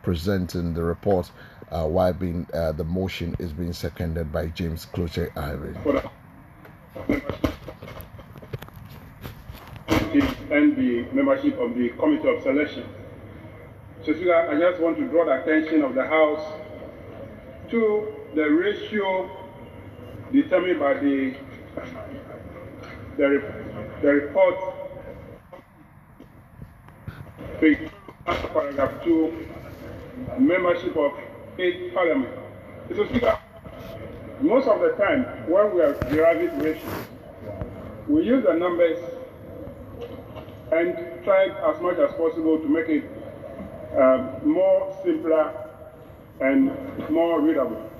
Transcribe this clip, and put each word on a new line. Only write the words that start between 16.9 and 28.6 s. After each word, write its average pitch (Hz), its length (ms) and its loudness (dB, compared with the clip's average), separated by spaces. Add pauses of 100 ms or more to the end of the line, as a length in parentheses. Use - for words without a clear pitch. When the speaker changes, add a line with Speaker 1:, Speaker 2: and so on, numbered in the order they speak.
Speaker 2:
to 214 420 2 (220)
the 151 160 2
ratio 190 800 2 (1040)
determined 180 480 4
by 139 140 4
the, 135 420 2 (1800)
the, 143 240 4 (640)
the 143 60 6
report, 175 480 4 (4000)
paragraph 139 520 0